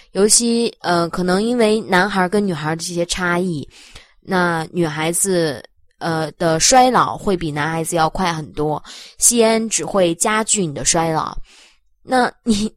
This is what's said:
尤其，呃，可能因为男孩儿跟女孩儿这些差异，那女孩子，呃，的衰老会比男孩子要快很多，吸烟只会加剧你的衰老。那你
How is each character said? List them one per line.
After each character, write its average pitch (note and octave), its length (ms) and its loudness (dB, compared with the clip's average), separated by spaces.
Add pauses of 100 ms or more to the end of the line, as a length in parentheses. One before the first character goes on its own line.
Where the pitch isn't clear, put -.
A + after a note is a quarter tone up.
(120)
尤 G3+ 160 2
其， A#3 520 2
呃， E3+ 300 0
可 F3+ 120 -4
能 F3+ 180 2
因 A#3 160 0
为 A3 260 2
男 F#3 280 2
孩 F#3+ 120 0
儿 F3+ 60 0
跟 G#3 160 0
女 F#3+ 80 -2
孩 D3+ 180 -4
儿 E3 60 -4
这 E3 60 -12
些 E3+ 240 -4
差 F3 320 -2
异， F3 300 -4 (520)
那 F3 520 -2
女 F3 120 0
孩 D#3 280 -2
子， E3+ 500 -2 (360)
呃， D#3+ 340 -4
的 E3 260 0
衰 B3+ 320 6
老 D3+ 260 2
会 F#3+ 200 -2
比 E3 160 -6
男 D3 180 -2
孩 E3 140 -4
子 E3 100 -4
要 D#3+ 160 2
快 F3+ 220 -2
很 D#3 180 -6
多， D3+ 320 -4 (360)
吸 - 180 2
烟 A3+ 320 2
只 E3 160 -4
会 F3 320 2
加 G#3+ 260 0
剧 G3+ 240 0
你 C#3+ 80 -6
的 C3 100 -8
衰 E3 280 0
老。 - 260 -4 (720)
那 B3+ 220 2 (100)
你 G#3+ 340 0